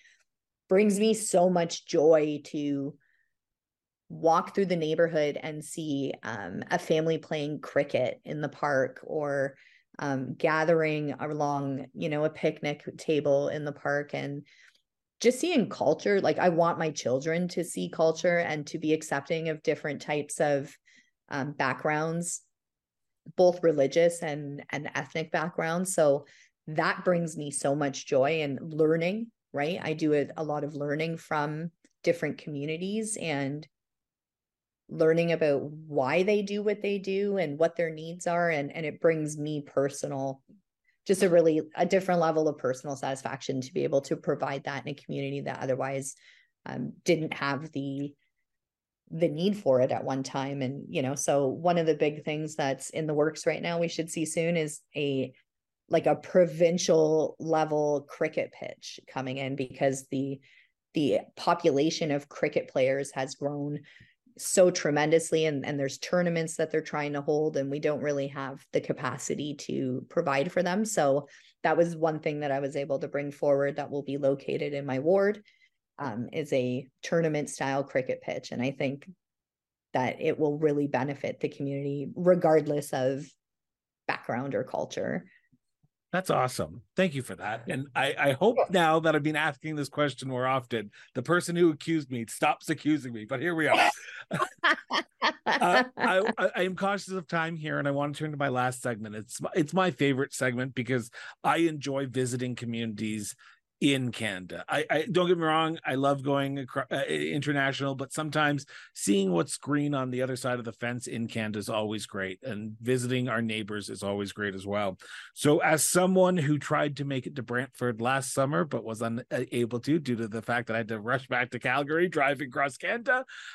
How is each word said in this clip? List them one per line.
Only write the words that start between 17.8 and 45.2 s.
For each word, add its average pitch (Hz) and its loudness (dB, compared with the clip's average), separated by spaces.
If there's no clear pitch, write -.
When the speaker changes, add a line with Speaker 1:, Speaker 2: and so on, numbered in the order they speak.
Speaker 1:
culture 165 2
and 151 -2
to - -8
be 156 2
accepting 156 -2
of 156 -6
different 151 -2
types 147 -4
of, 147 2
um, 143 -4
backgrounds, 156 -2
both 180 6
religious 165 4
and, 147 -6
and 147 -6
ethnic 156 -4
backgrounds. 170 -2
So 147 6
that 165 0
brings 170 2
me 147 -6
so 143 0
much 143 -2
joy 151 2
and 143 -2
learning, 165 2
right? 147 -2
I 156 -2
do 156 2
a, 143 2
a 160 -4
lot 147 -2
of 151 -8
learning 151 -2
from 156 -4
different 165 0
communities 175 -6
and 147 -4
learning 165 4
about 151 4
why 151 0
they 208 4
do 202 -4
what 208 -2
they 202 -2
do 196 -2
and 151 -2
what 165 2
their 165 0
needs 165 -10
are. 175 2
And, 143 0
and 160 -6
it - -6
brings 156 2
me 151 -4
personal, 139 -2
just 190 4
a 190 6
really, 165 6
a 175 2
different 180 4
level 156 4
of 147 0
personal 135 -4
satisfaction 135 -6
to 127 -12
be 143 0
able 139 2
to 160 -2
provide 139 -4
that 139 -6
in 151 -4
a 143 -8
community 139 -6